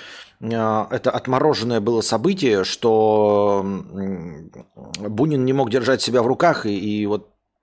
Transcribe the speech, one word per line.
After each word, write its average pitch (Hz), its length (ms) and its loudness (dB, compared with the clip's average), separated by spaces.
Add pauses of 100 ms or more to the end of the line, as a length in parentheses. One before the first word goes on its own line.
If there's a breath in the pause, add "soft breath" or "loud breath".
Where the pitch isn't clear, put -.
(400 loud breath)
э, 110 60 -8 (440)
это 120 200 -2
отмороженное 120 720 0
было 113 200 0
событие, 117 640 2
что, 104 960 2
м, 90 880 -8 (480)
Бунин 127 460 0
не 131 80 2
мог 135 180 0
держать 123 300 2
себя 117 220 2
в 113 40 2
руках 147 380 2
и, 104 380 -2
и 101 40 0
вот 101 280 -4 (280)